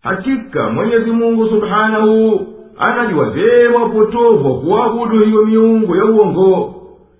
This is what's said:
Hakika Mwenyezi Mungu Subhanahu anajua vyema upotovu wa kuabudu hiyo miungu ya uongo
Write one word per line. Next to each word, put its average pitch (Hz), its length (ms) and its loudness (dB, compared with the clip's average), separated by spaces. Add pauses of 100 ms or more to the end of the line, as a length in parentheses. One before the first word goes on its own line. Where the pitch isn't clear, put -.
Hakika 190 640 -6
Mwenyezi 226 420 -2
Mungu 226 360 0
Subhanahu 214 1000 0 (300)
anajua 220 520 -2
vyema 233 560 2
upotovu 214 640 0
wa 127 100 -2
kuabudu 220 600 -2
hiyo 214 260 4
miungu 220 500 2
ya 196 100 0
uongo 190 680 2 (440)